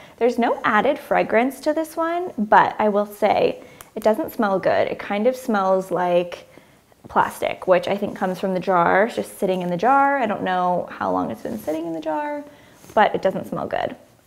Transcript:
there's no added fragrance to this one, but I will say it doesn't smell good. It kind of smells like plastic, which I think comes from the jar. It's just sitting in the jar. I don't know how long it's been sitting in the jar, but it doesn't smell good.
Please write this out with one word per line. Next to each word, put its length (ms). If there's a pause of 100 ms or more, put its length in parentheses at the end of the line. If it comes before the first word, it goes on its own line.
(180)
there's 200
no 260
added 360
fragrance 600
to 120
this 240
one, 400
but 400
I 120
will 180
say 560 (320)
it 80
doesn't 300
smell 260
good. 280
It 120
kind 260
of 100
smells 540
like 580 (640)
plastic, 580
which 220
I 80
think 200
comes 220
from 140
the 80
jar. 460
It's 100
just 200
sitting 240
in 80
the 60
jar. 440
I 60
don't 160
know 480
how 220
long 200
it's 100
been 180
sitting 260
in 60
the 80
jar, 460 (480)
but 200
it 80
doesn't 260
smell 200
good. 300 (300)